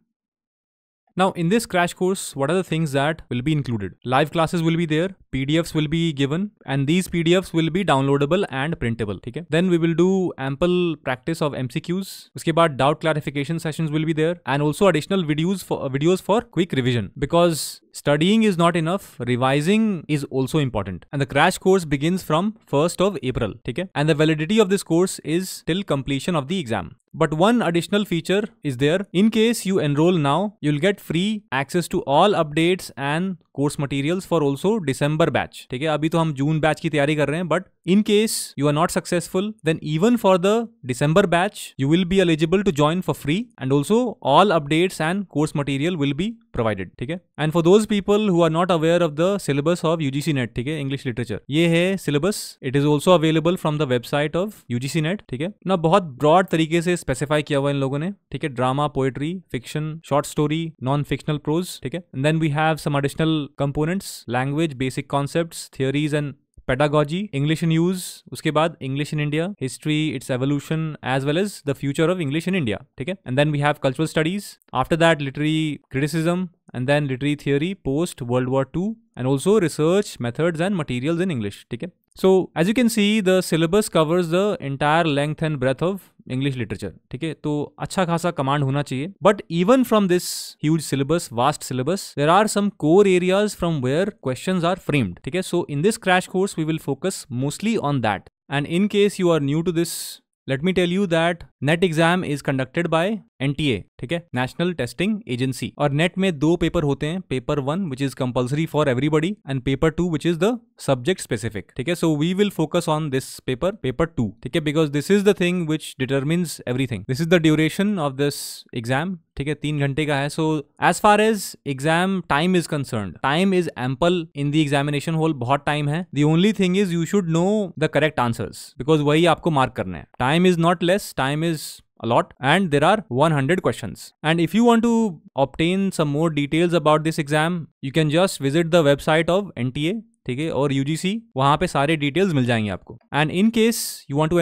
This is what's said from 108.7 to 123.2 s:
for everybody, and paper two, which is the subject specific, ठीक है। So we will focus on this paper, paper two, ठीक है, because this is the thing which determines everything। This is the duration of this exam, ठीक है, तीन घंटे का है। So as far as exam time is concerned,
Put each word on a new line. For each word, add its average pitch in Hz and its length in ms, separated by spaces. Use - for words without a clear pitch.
for 151 200
everybody, 151 380
and 131 160
paper 135 320
two, 175 160
which 143 160
is 170 120
the 214 80
subject 139 400
specific, 110 500
ठीक 131 120
है। 175 60
So 165 140
we 180 160
will 208 180
focus 165 380
on 156 200
this 135 140
paper, 131 220
paper 131 220
two, 113 80
ठीक - 120
है, 170 60
because 151 360
this 143 200
is 196 120
the 190 120
thing 175 300
which 156 180
determines 147 640
everything। 123 440
This 135 140
is 160 80
the 175 140
duration 160 500
of 131 140
this 143 220
exam, 147 340
ठीक 139 100
है, 151 140
तीन 147 180
घंटे 139 260
का 147 140
है। 143 100
So 156 180
as - 140
far 208 140
as 214 300
exam 175 460
time 175 260
is - 140
concerned, 110 500